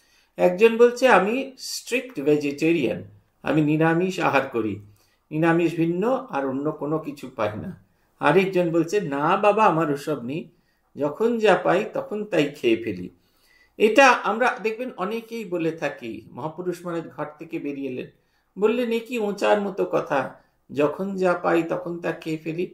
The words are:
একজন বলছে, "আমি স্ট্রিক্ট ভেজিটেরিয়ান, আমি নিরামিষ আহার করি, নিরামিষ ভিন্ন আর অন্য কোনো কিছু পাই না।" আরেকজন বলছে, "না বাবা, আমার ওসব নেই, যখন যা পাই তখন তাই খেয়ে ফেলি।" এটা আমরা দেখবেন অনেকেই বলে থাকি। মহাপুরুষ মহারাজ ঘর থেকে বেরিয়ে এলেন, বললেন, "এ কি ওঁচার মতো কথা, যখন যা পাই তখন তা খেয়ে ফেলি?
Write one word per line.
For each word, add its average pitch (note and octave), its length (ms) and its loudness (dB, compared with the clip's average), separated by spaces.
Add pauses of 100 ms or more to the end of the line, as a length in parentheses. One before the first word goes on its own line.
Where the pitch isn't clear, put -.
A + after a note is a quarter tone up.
(380)
একজন F#3 400 4
বলছে, A#3+ 300 4
"আমি A3+ 500 4
স্ট্রিক্ট - 640 -6
ভেজিটেরিয়ান, C#3+ 840 0 (400)
আমি D3+ 180 2
নিরামিষ E3 580 2
আহার C#3 220 2
করি, G#2+ 380 -4 (520)
নিরামিষ E3 440 2
ভিন্ন F3+ 540 0
আর C#3 180 -2
অন্য C#3 240 -2
কোনো D3+ 280 -4
কিছু C3+ 360 -12
পাই G#2 140 -2 (120)
না।" - 220 -12 (360)
আরেকজন F3 500 4
বলছে, E3+ 320 0
"না D#3 360 0
বাবা, G#3 280 4
আমার D#3+ 260 2
ওসব C#3+ 320 -4
নেই, D3 260 -8 (480)
যখন G#3+ 400 0
যা G#3 180 6
পাই F3+ 380 2
তখন G#3 320 -6
তাই D3+ 300 0
খেয়ে A2+ 200 2
ফেলি।" F#2 340 -6 (680)
এটা A3 300 6
আমরা A#3 560 2
দেখবেন A3 340 -6
অনেকেই A3+ 480 -8
বলে E3+ 260 -2
থাকি। C#3 500 -8 (100)
মহাপুরুষ E3+ 540 -8
মহারাজ E3+ 240 -6
ঘর D3+ 160 -10 (140)
থেকে E3 200 -10
বেরিয়ে C#3 300 -6
এলেন, B2 180 -8 (520)
বললেন, A#3 320 0
"এ A#3 80 0
কি A#3 200 -6
ওঁচার G#3 420 0
মতো F#3+ 240 -4
কথা, - 500 -2 (360)
যখন D3+ 440 -2
যা F#3 180 2
পাই E3+ 300 0
তখন E3+ 360 -6
তা F3 120 -4
খেয়ে D#3 260 -8
ফেলি? D#3+ 360 -6